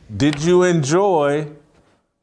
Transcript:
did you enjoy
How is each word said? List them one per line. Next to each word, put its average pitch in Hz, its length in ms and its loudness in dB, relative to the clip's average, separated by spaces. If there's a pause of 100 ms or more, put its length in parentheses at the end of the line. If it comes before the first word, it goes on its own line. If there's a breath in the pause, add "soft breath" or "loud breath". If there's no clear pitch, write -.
(160)
did 143 260 -2
you 180 220 2
enjoy 156 840 0 (760)